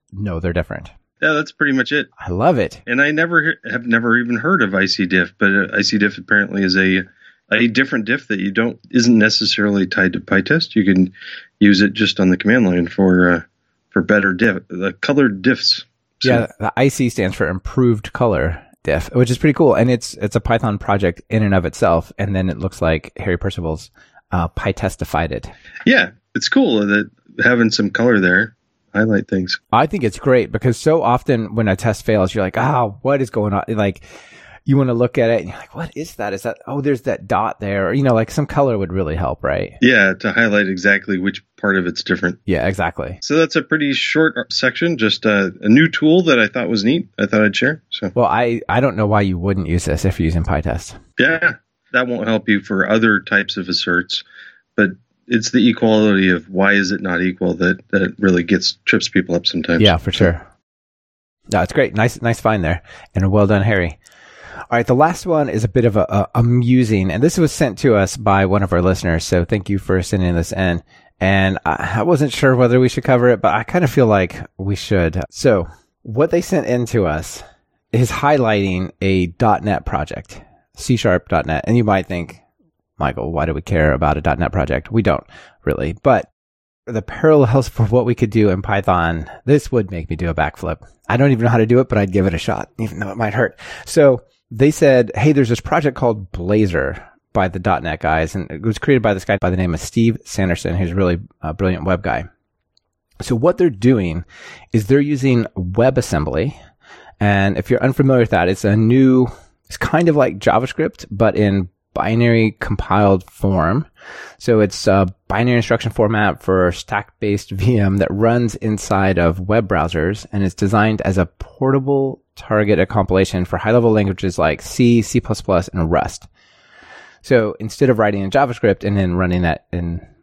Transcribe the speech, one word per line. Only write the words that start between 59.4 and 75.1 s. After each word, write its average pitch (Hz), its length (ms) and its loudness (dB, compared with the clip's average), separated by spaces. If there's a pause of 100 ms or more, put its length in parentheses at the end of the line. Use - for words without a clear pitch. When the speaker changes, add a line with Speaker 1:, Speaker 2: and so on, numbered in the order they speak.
Speaker 2:
sometimes. 85 380 -2
Speaker 1:
Yeah, 98 140 4
for - 160 -4
Speaker 2:
So. - 60 -4
Speaker 1:
sure. 85 280 0 (1080)
No, 95 100 2
it's 90 100 -4
great. - 240 0
Nice, 113 260 0
nice 117 160 -2
find 110 240 0
there. 85 220 -4 (280)
And 95 200 0
well 101 160 4
done, 101 140 2
Harry. 95 360 0 (580)
All - 140 -16
right, 120 160 0
the 127 80 2
last 156 320 2
one 156 220 0
is 107 160 -2
a 113 40 0
bit 117 160 2
of 110 120 2
a, 98 120 2
a, 101 280 0
amusing, 117 720 2
and 101 140 0
this 170 140 2
was 160 120 2
sent 120 280 -2
to 120 180 4
us 98 200 0
by 98 300 2
one 101 160 0
of 95 100 -2
our 87 80 2
listeners, 90 440 0
so 90 200 0
thank 101 240 -4
you 98 120 -2
for 92 200 0
sending 90 360 0
this 82 160 -4
in. 90 320 -2 (340)
And 95 480 2
I, 87 300 -4
I 110 80 0
wasn't 147 280 2
sure 135 220 2
whether 123 240 4
we 127 100 4
should - 140 -6
cover 123 260 4
it, 113 120 4
but 85 120 2
I 110 120 -2
kind 180 180 -2
of 147 80 2
feel 127 160 2
like 98 300 2 (220)
we 98 180 -4
should. 87 520 -2